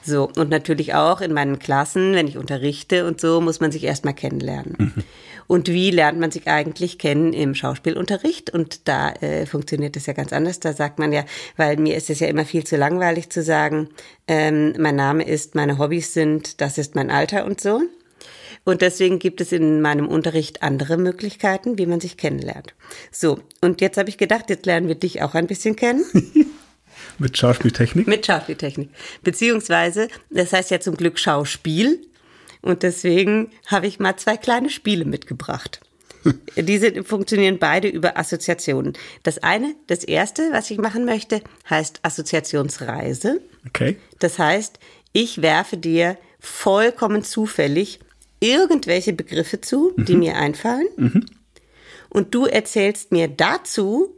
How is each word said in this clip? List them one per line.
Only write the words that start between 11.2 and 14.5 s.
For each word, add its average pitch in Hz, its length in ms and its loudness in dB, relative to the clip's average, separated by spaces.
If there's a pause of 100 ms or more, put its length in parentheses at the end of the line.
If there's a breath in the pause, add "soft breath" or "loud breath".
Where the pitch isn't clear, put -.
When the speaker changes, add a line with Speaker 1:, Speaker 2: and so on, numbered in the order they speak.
Speaker 1:
weil 151 200 2
mir 156 180 2
ist 156 140 -6
es 147 100 -2
ja 160 80 0
immer 151 180 0
viel 160 200 -2
zu 160 120 -2
langweilig 165 520 0
zu 175 140 -4
sagen, 151 460 0 (380 loud breath)
ähm, 156 500 2